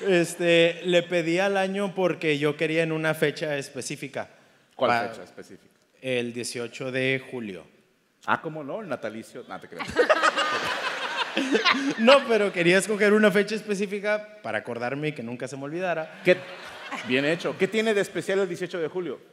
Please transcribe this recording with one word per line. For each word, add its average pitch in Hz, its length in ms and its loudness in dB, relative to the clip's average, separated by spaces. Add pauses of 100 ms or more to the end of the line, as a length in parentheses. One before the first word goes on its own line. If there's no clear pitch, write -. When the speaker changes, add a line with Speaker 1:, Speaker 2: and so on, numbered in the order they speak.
Speaker 1:
Este, 170 760 4
le 175 180 4
pedí 170 380 0
al 202 160 2
año 190 400 -2
porque 160 420 2
yo 147 180 0
quería 160 280 0
en 160 80 -2
una 156 220 0
fecha 151 420 0
específica. 135 720 -8 (480)
Speaker 2:
¿Cuál 127 140 2
Speaker 1:
Pa- 120 180 2
Speaker 2:
fecha 110 160 -14
específica? - 500 -20 (260)
Speaker 1:
El 123 320 -2
dieciocho 120 600 -8
de 131 360 0
julio. 101 360 -10 (600)
Speaker 2:
Ah, 110 160 0
¿cómo 156 220 -10
no? 156 200 -8
El 196 60 -12
natalicio. 113 600 -10
No, 92 120 -12
te - 80 -20
creas. - 240 -10
<laughs> - 60 -4 (2000)
Speaker 1:
No, 254 300 8
pero 208 220 2
quería 175 280 4
escoger 202 340 2
una 214 180 6
fecha 202 260 2
específica 208 840 -4
para 107 160 -4
acordarme 123 500 -4
y 151 40 -4
que 120 100 -10
nunca 120 260 -8
se 139 100 -12
me 135 60 -10
olvidara. 160 600 -6
Speaker 2:
¿Qué? 180 140 6 (680)
Bien 131 200 2
hecho. 156 320 -2
¿Qué 185 100 2
tiene 220 240 2
de 202 80 4
especial 190 380 -2
el 196 100 0
dieciocho 180 300 -6
de 156 100 -2
julio? 165 320 -6 (120)